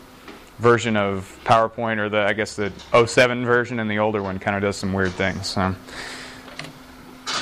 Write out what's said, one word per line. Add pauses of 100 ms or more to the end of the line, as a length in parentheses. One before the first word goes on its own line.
(580)
version
of
PowerPoint,
or
the,
I
guess
the (200)
oh
seven
version,
and
the
older
one
kinda
does
some
weird
things.
So, (1700)